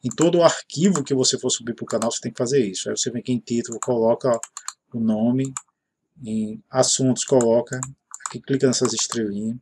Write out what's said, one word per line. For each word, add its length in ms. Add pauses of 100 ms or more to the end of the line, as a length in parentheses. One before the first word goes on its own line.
Em 80
todo 280
o 60
arquivo 600
que 100
você 240
for 120
subir 240
pro 120
canal, 240
você 120
tem 100
que 60
fazer 280
isso. 240
Aí 80
você 140
vem 80
aqui 140
em 60
título, 420
coloca 500 (640)
o 60
nome, 540 (720)
em 460
assuntos, 560
coloca, 560 (460)
aqui 120
clica 260
nessas 280
estrelinhas. 680